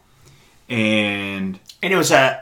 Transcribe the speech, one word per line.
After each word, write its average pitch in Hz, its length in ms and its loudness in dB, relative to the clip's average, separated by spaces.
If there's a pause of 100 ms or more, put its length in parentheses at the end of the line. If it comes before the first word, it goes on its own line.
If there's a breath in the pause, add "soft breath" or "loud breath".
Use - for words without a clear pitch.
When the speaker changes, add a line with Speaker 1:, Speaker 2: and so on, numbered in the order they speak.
(680 soft breath)
Speaker 1:
And 101 880 0 (220)
Speaker 2:
And 180 120 0
it 185 40 4
was 151 140 2
a, 131 300 0